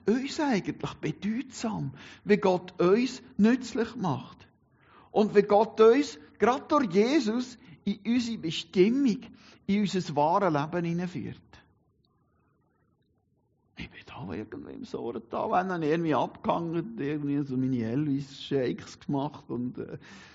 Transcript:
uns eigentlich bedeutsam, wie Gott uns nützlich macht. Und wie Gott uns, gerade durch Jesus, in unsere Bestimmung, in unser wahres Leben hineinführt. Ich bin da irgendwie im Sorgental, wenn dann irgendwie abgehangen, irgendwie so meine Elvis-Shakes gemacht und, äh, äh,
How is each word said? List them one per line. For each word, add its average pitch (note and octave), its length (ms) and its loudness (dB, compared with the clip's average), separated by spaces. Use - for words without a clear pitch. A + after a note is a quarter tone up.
uns C4 340 -2
eigentlich A3+ 540 -2
bedeutsam, F#3+ 1000 -6
wie G3+ 120 6
Gott F#3 460 0
uns A3 400 2
nützlich A3+ 580 2
macht. - 500 -6
Und G3 240 2
wie G#3 80 8
Gott G#3 380 2
uns, A#3+ 380 6
gerade B3 300 2
durch D4 220 2
Jesus, A#3 640 2
in G3+ 200 -4
unsere A#3 320 0
Bestimmung, G3 840 2
in G3+ 140 2
unser F3 360 -2
wahres E3+ 360 2
Leben D3+ 320 -2
hineinführt. E3+ 560 -6
Ich - 140 -12
bin - 160 -20
da F3 280 -12
irgendwie - 400 -12
im - 100 -12
Sorgental, - 640 -6
wenn F#3+ 200 0
dann F3 120 -4
irgendwie D#3 320 0
abgehangen, E3+ 840 -2
irgendwie D3 440 -2
so C3 140 -6
meine C3 260 -2
Elvis-Shakes C#3 1160 -4
gemacht C#3+ 480 -6
und, B2 300 -6
äh, - 160 -10
äh, - 40 -14